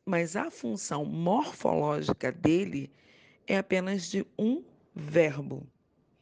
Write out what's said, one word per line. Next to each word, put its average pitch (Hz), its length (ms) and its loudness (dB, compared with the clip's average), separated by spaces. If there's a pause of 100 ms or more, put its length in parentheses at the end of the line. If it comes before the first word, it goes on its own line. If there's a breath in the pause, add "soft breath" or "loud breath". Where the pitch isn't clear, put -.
mas 170 300 0
a 294 160 -4
função 190 540 -4
morfológica 151 1300 0
dele 160 600 0 (560 soft breath)
é 196 100 2
apenas 190 520 0
de 196 160 -2 (120)
um 247 260 0 (300)
verbo. 147 720 0 (560)